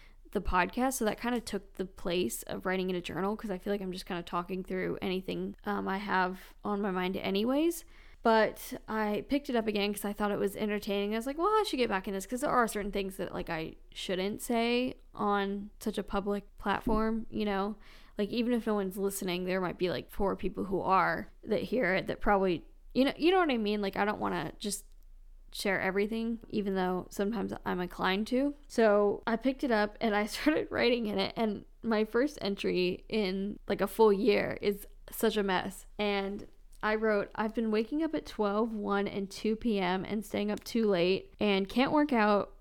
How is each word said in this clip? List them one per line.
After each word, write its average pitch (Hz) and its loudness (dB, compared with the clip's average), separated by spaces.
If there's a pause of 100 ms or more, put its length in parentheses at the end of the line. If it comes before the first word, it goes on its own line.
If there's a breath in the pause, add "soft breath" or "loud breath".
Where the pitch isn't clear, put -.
(320 soft breath)
the 202 0
podcast, 185 2
so 226 0
that 208 0
kinda 240 0
took - -8
the 190 -4
place 185 -2
of 196 -6
writing 185 0
in 185 0
a 175 -2
journal, 180 -2
'cause 214 -6
I 185 -4
feel 202 -4
like 202 -2
I'm 190 -6
just 185 -10
kinda 175 -6
talking 185 -4
through 180 -4
anything, 185 -4 (100)
um, 196 -4
I 190 -2
have 190 0 (240)
on 202 -2
my 208 -2
mind 185 -2
anyways. 262 0 (400 soft breath)
But 220 2 (140)
I 208 -2
picked 277 0
it 247 0
up 220 0
again 208 0
'cause 202 -4
I 202 -4
thought 208 0
it 208 0
was 196 0
entertaining. 208 -2
I 220 0
was 233 -4
like, 277 -6
"Well, 349 2
I 427 4
should 285 -2
get 240 2
back 190 -2
in 202 -2
this," 190 -4
'cause 247 -6
there 285 0
are 240 4
certain 208 -4
things 196 -4
that, - -6
like, 180 -6
I 160 -6 (180)
shouldn't 190 -4
say 240 0 (220)
on 202 0
such 208 -4
a 202 -2
public 202 -2 (140)
platform, 220 0
you 214 -2
know? 202 0 (420 loud breath)
Like, 208 0
even 240 0
if 226 0
no 214 2
one's 196 -2
listening, 190 -2
there 180 0
might 175 -4
be, 180 2
like, 135 -4
four 196 0
people 190 -4
who 185 -2
are 175 2 (120)
that 220 0
hear 190 2
it 165 0
that - -4
probably, 190 4 (300)
you 254 4
know, 277 0
you 330 4
know 381 6
what 339 4
I 247 2
mean? 208 0
Like, 196 -2
I 202 2
don't 208 0
wanna 180 -2
just - -6 (640)
share 196 -2
everything, 220 0 (100)
even 202 -2
though 185 0
sometimes 202 -2 (120)
I'm 190 -2
inclined 185 -2
to. 277 0 (140)
So 208 4
I 226 2
picked 262 -2
it 262 2
up 208 2
and 214 2
I 208 2
<laughs> - -4
started - 0
writing 233 2
in 202 -2
it, - -2
and 214 -2 (180)
my 220 2
first 240 0
entry 185 0
in, 196 -2
like, 196 0
a 196 0
full 214 8
year 202 2
is 202 -2 (240)
such 214 0
a 208 2
mess. 190 -2 (140)
And 202 -2 (380)
I 214 2
wrote, 220 2
I've 214 -2
been 226 0
waking 233 0
up 311 0
at - -4
twelve, 214 0
one, 202 0
and 196 -4
two 220 -2
P 220 0
M 185 0
and 208 -4
staying 208 -2
up 208 -4
too 226 0
late 185 4
and 196 2
can't 262 2
work 294 4
out 208 4